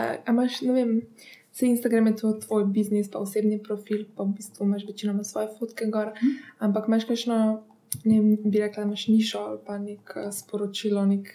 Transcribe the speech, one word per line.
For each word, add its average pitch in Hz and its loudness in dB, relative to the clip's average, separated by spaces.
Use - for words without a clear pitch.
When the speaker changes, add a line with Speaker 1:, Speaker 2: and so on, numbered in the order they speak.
Speaker 1:
a - -4
imaš, 247 2
ne 254 2
vem, 233 2
saj 247 0
Instagram 233 4
je 220 4
to 220 0
tvoj 208 0
biznis, 202 2
pa 220 -8
osebni 208 0
profil, 208 -4
pa - -8
v 196 -2
bistvu - -6
imaš 202 0
večinoma 208 -4
svoje 214 -4
fotke 226 -8
gor, 214 -2
Speaker 2:
Mhm. 233 0
Speaker 1:
ampak 208 0
imaš 226 2
kakšno, 226 0
ne 220 4
vem, 214 6
bi 208 2
rekla, 208 -2
imaš 208 -4
nišo 220 4
ali 214 -8
pa 208 -10
nek, 202 -12
eh, 202 -8
sporočilo, 202 -2
nek, 196 2